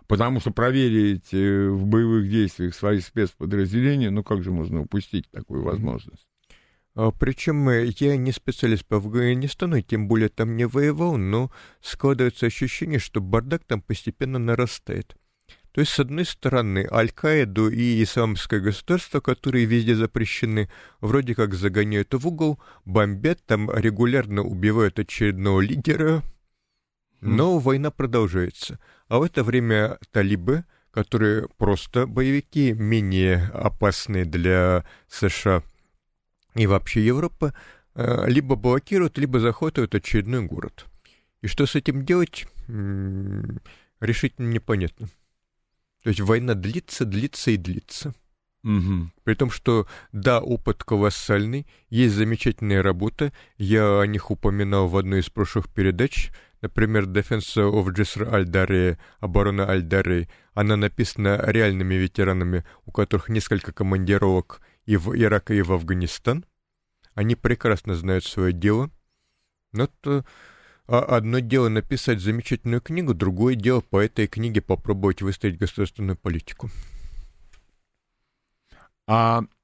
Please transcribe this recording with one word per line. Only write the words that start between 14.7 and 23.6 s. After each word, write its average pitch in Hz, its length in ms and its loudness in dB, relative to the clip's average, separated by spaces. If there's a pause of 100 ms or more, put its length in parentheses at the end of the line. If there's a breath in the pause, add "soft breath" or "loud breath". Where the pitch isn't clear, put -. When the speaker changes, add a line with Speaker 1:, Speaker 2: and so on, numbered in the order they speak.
Speaker 2:
То 143 100 0
есть, 151 120 0
с - 60 0
одной 143 260 -2
стороны, 110 640 0
Аль-Каиду 113 800 2
и 117 340 2
Исламское 110 560 -2
государство, 120 600 -2
которые 127 460 0
везде 117 300 2
запрещены, 110 720 -2 (320 loud breath)
вроде 120 360 0
как 107 180 0
загоняют 101 600 -2
в 135 140 -2
угол, 156 320 -2 (260 loud breath)
бомбят, 104 600 0
там 107 260 0